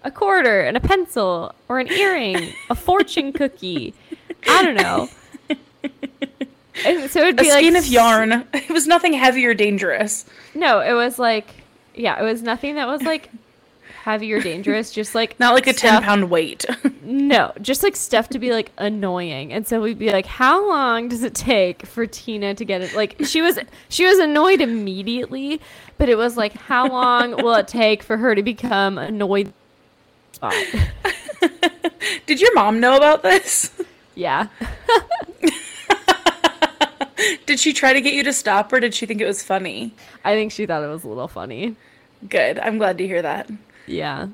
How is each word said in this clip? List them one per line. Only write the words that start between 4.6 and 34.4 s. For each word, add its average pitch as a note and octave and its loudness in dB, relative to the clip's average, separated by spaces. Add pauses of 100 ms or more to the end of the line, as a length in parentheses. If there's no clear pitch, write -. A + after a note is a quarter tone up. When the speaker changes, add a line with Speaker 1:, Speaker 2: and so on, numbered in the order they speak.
Speaker 1:
don't C#4+ 0
know. F3+ -2 (1800)
And E4 0
so E4+ 2
it'd D#4 4
Speaker 2:
A F4+ 4
Speaker 1:
be, D#4 4
like, C#4+ 8
Speaker 2:
skein E4+ 6
of E4+ 2
Speaker 1:
s- C#4 -4
Speaker 2:
yarn. A#3 4 (100)
It C#4+ -4
was D#4+ 0
nothing E4+ 4
heavy B3+ 2
or A#3+ 2
dangerous. G3+ 0 (300)
Speaker 1:
No, C4 2
it A#3+ 0
was, A#3+ -2
like, A3+ 0 (480)
yeah, A3+ -2
it - -2
was A3+ -2
nothing A#3+ -4
that C4+ -4
was, C#4 -4
like, D#4 -4 (760)
heavy G#3+ -4
or G#3+ 0
dangerous, G3+ -4
just, G#3+ -8
like, A3+ -2
Speaker 2:
Not, B3 4
like, B3+ 4
a B3+ 2
Speaker 1:
stuff - 4 (100)
Speaker 2:
ten-pound G3+ 0
weight. E3 -2
<laughs> A#3+ -4 (280)
Speaker 1:
No, C4+ 2
just, C4 -2
like, G4 2
stuff A3+ -2
to C4 -8
be, A#3+ -4
like, A3 -4
annoying. F3+ -6
And G3+ -6
so A3+ -2
we'd A3 -4
be A3 0
like, F#3+ 0
"How E4 2
long B3 0
does A#3+ -6
it A#3 -6
take G3 0
for A#3 -6
Tina G#3 -8
to A3 -10
get F#3 -4
it?" F3+ -10
Like, G#3 -4
she D#4+ -2
was, E4+ 0 (300)
she F4+ 0
was F#4+ 6
annoyed D#4+ 4
immediately, A#3 -4 (380)
but D4 2
it A#3 6
was A#3 0
like, G#3+ -2
"How B3+ -2
long B3 2 (100)
will A#3 4
it G3+ 2
take G#3+ 0
for A3 -2
her A3+ 2
to G3+ 0
become G3 -2
annoyed?" G3+ -2 (800)
Spot. - -6 (800)
Speaker 2:
<laughs> - -4
Did D4+ 0
your A4+ 6
mom A3 4
know B3 4
about D4 4
this? - 2 (420)
Speaker 1:
Yeah. E3+ -2